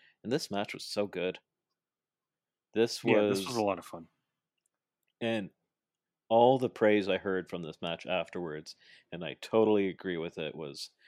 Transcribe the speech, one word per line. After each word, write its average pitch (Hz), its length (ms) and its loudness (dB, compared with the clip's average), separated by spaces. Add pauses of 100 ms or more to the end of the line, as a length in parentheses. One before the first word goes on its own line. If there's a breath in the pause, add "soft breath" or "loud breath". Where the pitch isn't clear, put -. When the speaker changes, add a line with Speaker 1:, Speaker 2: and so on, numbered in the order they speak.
(240 soft breath)
Speaker 1:
and 107 80 -6
this 147 200 -4
match 101 220 -4
was - 100 -12
so 104 240 -4
good. 90 320 -4 (1300)
This 113 300 2
Speaker 2:
Yeah, 110 180 6
this 104 180 2
was 95 80 -6
Speaker 1:
was 123 80 -6
Speaker 2:
a 113 80 2
lot 95 160 0
of 87 60 -18
fun. 82 220 -16 (1120)
Speaker 1:
And 113 280 -2 (800)
all 120 320 6
the 123 100 0
praise 104 380 4
I 92 100 0
heard 92 320 -4
from 87 140 -8
this 80 180 -12
match 85 240 -6
afterwards, 82 680 -6 (360 soft breath)
and 87 120 -10
I 71 180 -10
totally 107 460 4
agree 90 300 -6
with 82 200 -8
it, 76 160 -6
was 71 360 -12 (180 soft breath)